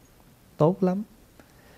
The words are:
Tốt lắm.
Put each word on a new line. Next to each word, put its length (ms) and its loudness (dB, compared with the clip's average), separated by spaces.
Tốt 260 2
lắm. 200 -2